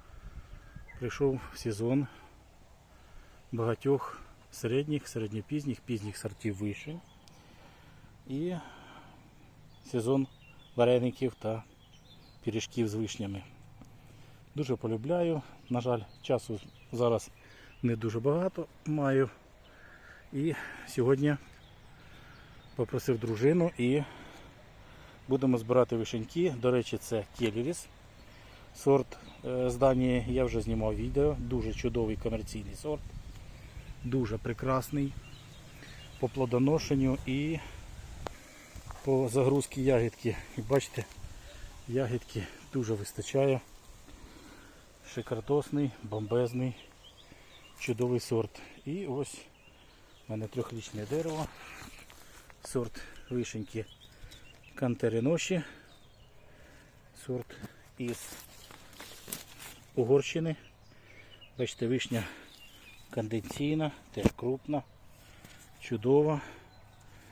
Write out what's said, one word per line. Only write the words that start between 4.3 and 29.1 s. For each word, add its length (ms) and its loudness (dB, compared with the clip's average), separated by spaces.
середніх, 560 0
середньопізніх, 760 -4
пізніх 360 -4
сортів 380 -4
вишень 440 -4
і 280 -2
сезон 420 2
вареників 580 4
та 300 -4
пиріжків 420 0
з 60 -2
вишнями. 500 -4
Дуже 200 0
полюбляю. 680 0
На 120 2
жаль, 200 2
часу 380 0
зараз 400 4
не 140 2
дуже 240 0
багато 480 2
маю. 440 4
І 220 0
сьогодні 480 4
попросив 440 0
дружину 580 4
і 240 4
будемо 300 4
збирати 380 6
вишеньки. 680 0
До 100 6
речі, 260 2
це 280 -2
Келлеріс. 480 0
Сорт, 420 6